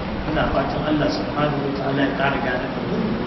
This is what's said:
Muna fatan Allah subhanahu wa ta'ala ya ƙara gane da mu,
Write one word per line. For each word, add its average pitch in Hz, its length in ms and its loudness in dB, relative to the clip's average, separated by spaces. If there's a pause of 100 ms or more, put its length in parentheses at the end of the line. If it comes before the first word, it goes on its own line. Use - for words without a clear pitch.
(220)
Muna 147 280 0
fatan - 340 0
Allah 151 280 2
subhanahu 143 500 0
wa 135 140 0
ta'ala 139 240 0
ya 135 140 2
ƙara 135 260 2
gane 127 260 -2
da - 160 -4
mu, - 160 -2 (300)